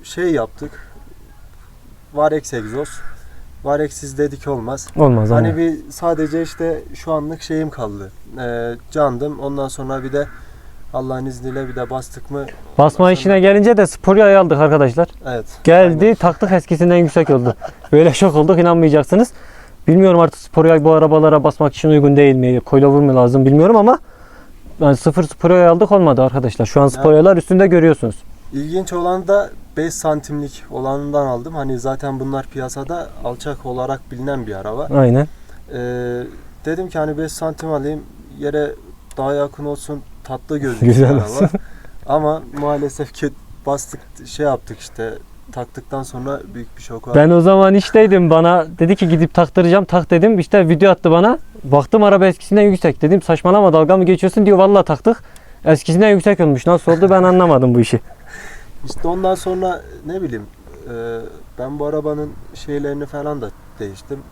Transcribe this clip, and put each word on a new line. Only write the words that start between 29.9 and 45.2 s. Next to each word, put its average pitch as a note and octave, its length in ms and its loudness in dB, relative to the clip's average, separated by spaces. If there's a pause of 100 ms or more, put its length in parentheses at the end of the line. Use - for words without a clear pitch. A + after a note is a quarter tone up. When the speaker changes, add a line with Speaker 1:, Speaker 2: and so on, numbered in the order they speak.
Speaker 1:
santimlik D3 760 -8
olanından C#3+ 560 -4
aldım. B2+ 280 -8
Hani C3+ 240 -6
zaten C3+ 420 -8
bunlar C3+ 260 -8
piyasada C#3 600 -12 (160)
alçak B2+ 420 -12
olarak B2+ 340 -8 (100)
bilinen C3 360 -8
bir G#2 80 -10
araba. A2 400 -10
Speaker 2:
Aynen. C3+ 340 2 (460)
Speaker 1:
Ee, C3 40 -10 (840)
dedim E3 240 -6
ki E3+ 100 -10
hani D3+ 200 -6
beş D#3+ 140 -8
santim D#3+ 360 -8
alayım, D3 320 -6 (380)
yere D3 320 -4 (460)
daha C3+ 160 -4
yakın C#3+ 320 -6
olsun, D3 360 -10 (240)
tatlı C3 340 -10
gözüksün B2 280 -2
Speaker 2:
Güzel B2+ 240 4
Speaker 1:
araba. C#3 140 0
Speaker 2:
olsun. - 240 -2 (580)
Speaker 1:
Ama D#3 360 -2 (180)
maalesef D3 540 -6
ki C#3+ 160 -8 (360)
bastık, - 340 -8 (260)
şey D3 200 -8
yaptık B2 320 -6
işte, A2+ 360 -12 (380)